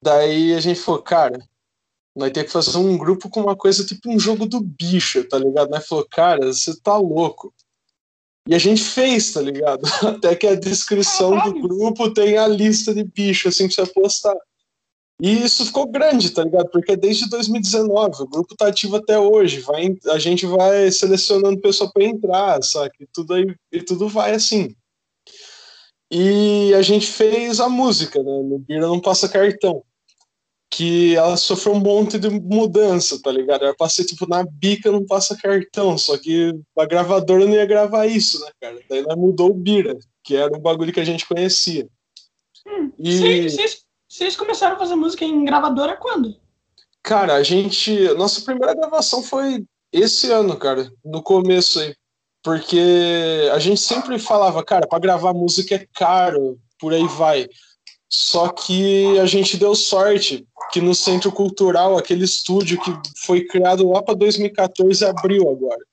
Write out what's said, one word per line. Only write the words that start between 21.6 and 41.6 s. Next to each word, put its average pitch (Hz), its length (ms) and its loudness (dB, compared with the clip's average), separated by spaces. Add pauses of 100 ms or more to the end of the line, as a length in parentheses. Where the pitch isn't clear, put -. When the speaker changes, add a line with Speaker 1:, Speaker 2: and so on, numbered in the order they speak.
Speaker 1:
pessoa 196 300 0
pra 202 140 2
entrar, 196 580 0
saca? - 380 -4
E 143 120 -20
tudo 165 220 -8
aí, 185 120 2 (260)
e 175 100 -6
tudo 180 260 -4
vai 208 260 0
assim. 214 420 -2 (1300)
E 202 640 2
a 196 80 6
gente 208 260 2
fez 226 520 0
a 247 80 0
música, 233 540 0
né? 135 80 -6 (120)
No 135 160 -4
Bira 156 280 -4
Não 175 140 0
Passa 190 280 0
Cartão. 202 540 0 (880)
Que 170 460 2
ela 170 200 2
sofreu 190 380 0
um 208 60 2
monte 208 380 0
de 208 100 -2
mudança, 196 920 0
tá 135 80 -4
ligado? 135 340 0
Era 139 100 2
pra 160 140 -2
ser, 175 160 -2
tipo, 175 240 -8
na 175 160 0
bica 196 460 -2
não 202 160 0
passa 196 300 -2
cartão, 196 600 -2
só 143 220 -2
que 165 340 0 (240)
a 156 80 2
gravadora 185 640 2
não 208 80 4
ia 208 100 4
gravar 208 420 2
isso, 220 380 0
né, 151 60 -18 (100)
cara? 117 180 -14 (120)
Daí 135 100 -2
nós 156 160 -4
mudou 180 340 4
o 202 40 2
Bira, 180 420 0 (280)
que 143 120 -4
era 147 180 0
um 151 60 -10
bagulho 165 320 -2
que 175 80 -2
a 165 40 -2
gente 165 220 -4
conhecia. 170 640 -2 (760)